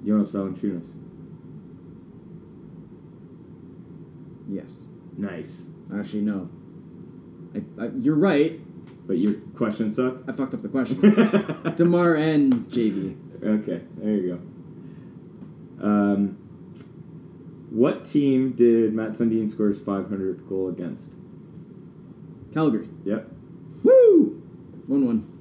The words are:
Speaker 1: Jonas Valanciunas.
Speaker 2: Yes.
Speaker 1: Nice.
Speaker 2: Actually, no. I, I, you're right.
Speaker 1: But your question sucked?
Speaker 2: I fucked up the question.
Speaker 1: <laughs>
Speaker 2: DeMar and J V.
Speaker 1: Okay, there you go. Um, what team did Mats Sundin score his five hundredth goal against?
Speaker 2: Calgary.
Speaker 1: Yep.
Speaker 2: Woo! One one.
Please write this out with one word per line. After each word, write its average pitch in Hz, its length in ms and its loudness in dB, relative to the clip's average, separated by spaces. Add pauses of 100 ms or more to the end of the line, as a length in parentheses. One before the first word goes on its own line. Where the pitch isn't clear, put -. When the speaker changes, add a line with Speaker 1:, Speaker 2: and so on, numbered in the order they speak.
Speaker 1:
Jonas 104 280 2
Valanciunas. 95 560 -4 (3500)
Speaker 2:
Yes. - 320 -10 (360)
Speaker 1:
Nice. 90 500 -10 (280)
Speaker 2:
Actually, 104 260 -4
no. 98 280 -2 (1040)
I, - 300 -10
I, 120 60 -6 (100)
you're 143 160 4
right. 160 440 4 (460)
Speaker 1:
But 92 140 -2
your 104 140 4 (220)
question 107 360 0
sucked? 127 360 -2
Speaker 2:
I - 40 -8
fucked 131 240 -4
up - 80 -8
the 101 60 -8
question. 127 300 -2
Speaker 1:
<laughs> 202 760 4
Speaker 2:
DeMar 170 400 4
and 147 560 2
J 113 180 2
V. 95 260 -4 (280)
Speaker 1:
Okay, 104 380 0 (160)
there 104 180 -2
you 90 180 0 (1500)
go. - 80 -6
Um, 101 500 2 (1300)
what 117 340 2
team 131 460 2
did 117 420 6
Mats 110 260 -4
Sundin 110 300 2
score 107 200 0
his 98 120 0
five 98 280 -4
hundredth 95 380 -4
goal 95 220 -2
against? 87 400 -10 (1400)
Speaker 2:
Calgary. 147 340 0 (180)
Speaker 1:
Yep. 101 220 -4 (560)
Speaker 2:
Woo! 453 580 8 (460)
One 143 200 2
one. 113 200 0 (140)